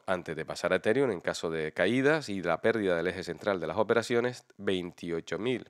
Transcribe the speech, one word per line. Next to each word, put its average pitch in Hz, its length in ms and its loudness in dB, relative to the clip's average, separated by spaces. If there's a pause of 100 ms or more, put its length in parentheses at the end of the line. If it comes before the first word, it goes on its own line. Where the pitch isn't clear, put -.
antes 87 300 -2
de 76 100 -6
pasar 73 260 -2
a 92 40 6
Ethereum, 117 340 2
en 90 100 -2
caso 85 300 -2
de 80 220 -2
caídas 131 580 2
y 98 140 -4
la 85 180 0
pérdida 107 340 4
del 85 120 0
eje 90 160 -4
central 87 360 -2
de 80 60 -4
las 80 120 -2
operaciones, 117 680 2 (120)
veintiocho 87 840 -4
mil, 117 300 -2